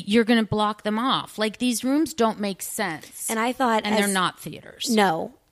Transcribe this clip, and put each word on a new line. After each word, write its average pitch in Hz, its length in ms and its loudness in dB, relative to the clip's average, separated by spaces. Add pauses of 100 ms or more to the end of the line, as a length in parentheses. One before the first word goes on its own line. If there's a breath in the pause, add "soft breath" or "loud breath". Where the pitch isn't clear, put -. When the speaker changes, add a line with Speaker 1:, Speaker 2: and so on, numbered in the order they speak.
Speaker 1:
you're 214 180 4
gonna 226 200 4
block 214 380 -2
them 214 160 -2
off. 233 400 -2
Like, 214 200 -2
these 240 260 -2
rooms 285 280 2
don't 220 280 0
make 202 200 -4
sense. - 720 -8
Speaker 2:
And 220 80 -2
I 240 140 0
thought 233 340 2
Speaker 1:
And 208 100 0
they're 208 100 4
Speaker 2:
as 202 60 0
Speaker 1:
not 185 280 0
theaters. - 500 -10
Speaker 2:
No. 202 420 2 (200)